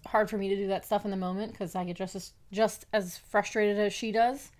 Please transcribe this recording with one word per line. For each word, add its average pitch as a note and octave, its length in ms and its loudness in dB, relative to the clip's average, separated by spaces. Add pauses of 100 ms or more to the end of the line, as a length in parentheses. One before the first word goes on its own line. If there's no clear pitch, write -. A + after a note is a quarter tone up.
hard G#3+ 220 4
for G#3+ 80 -4
me G3 120 -2
to G3 60 2
do G3 120 0
that F#3+ 180 -2
stuff G#3 180 2
in G#3 80 -2
the G3 60 -2
moment F#3+ 400 -4
'cause F3 180 -6
I F#3 80 -2
get F3 120 -6
just F3+ 200 -6
as, - 180 -12 (180)
just G#3 420 0
as F#3+ 240 -2
frustrated G#3 640 2
as G#3 120 2
she A3 200 -4
does. A#3+ 480 0